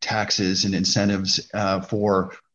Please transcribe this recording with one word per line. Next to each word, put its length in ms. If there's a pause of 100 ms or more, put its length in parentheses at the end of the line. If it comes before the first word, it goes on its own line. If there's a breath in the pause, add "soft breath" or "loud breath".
taxes 640
and 100
incentives, 800
uh, 280
for, 540 (200)